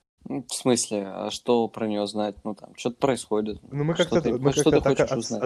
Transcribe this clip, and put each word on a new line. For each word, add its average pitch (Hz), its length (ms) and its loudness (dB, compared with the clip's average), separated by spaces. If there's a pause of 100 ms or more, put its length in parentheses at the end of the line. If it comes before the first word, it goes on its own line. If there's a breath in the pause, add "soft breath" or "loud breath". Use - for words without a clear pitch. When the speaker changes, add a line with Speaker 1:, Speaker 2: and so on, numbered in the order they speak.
(280)
Speaker 1:
Ну, 139 200 -6
в - 60 -12
смысле? 113 540 0
А 95 220 -8
что 117 380 2
про 110 200 -6
неё 104 200 0
знать? 104 360 -4
Ну, 107 120 -6
там, - 200 -20
чё-то 123 220 -4
происходит. 107 640 0
Speaker 2:
Ну, 143 220 -6
мы 165 120 0
Speaker 1:
Что 175 100 2
Speaker 2:
как-то 175 160 2
Speaker 1:
ты, 117 180 0
Speaker 2:
мы 139 140 4
Speaker 1:
что 147 100 2
Speaker 2:
как-то 151 80 6
Speaker 1:
ты 143 100 6
Speaker 2:
так 139 160 2
Speaker 1:
хочешь 143 140 2
Speaker 2:
от-, 127 80 -2
Speaker 1:
узнать? 113 260 -4